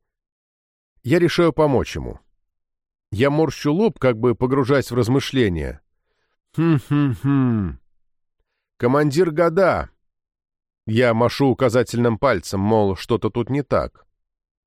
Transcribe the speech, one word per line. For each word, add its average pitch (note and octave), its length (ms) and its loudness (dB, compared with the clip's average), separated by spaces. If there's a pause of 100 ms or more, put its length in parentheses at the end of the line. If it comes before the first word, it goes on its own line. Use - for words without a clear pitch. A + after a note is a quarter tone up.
(1040)
Я D3+ 160 2
решаю E3+ 340 2
помочь C#3 420 0
ему. B1 240 -10 (920)
Я B2+ 180 0
морщу D3 420 0
лоб, G3 280 0
как B2 180 0
бы A#2+ 160 2
погружаясь B2+ 560 0
в A#2+ 60 -8
размышления. A2 840 0 (760)
«Хм-хм-хм. C3+ 1200 0 (1000)
Командир D3 520 2
Года». D#3+ 580 0 (1000)
Я A#2 260 2
машу A#2+ 340 0
указательным A#2+ 720 0
пальцем, G2+ 440 -2
мол, G2+ 340 2
что-то A2 340 -4
тут A#2 200 -6
не C#3 120 -2
так. - 460 -6 (600)